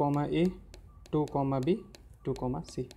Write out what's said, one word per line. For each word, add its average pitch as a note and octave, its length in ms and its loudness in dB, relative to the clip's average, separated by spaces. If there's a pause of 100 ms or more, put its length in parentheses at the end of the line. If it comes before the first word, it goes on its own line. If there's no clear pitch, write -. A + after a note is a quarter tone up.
comma C#3+ 320 2
A, D#3+ 140 4 (640)
टू D3+ 200 2
comma C3+ 340 2
B, F3+ 120 4 (480)
टू C3+ 100 0
comma C3 320 -4
C, - 160 -6 (140)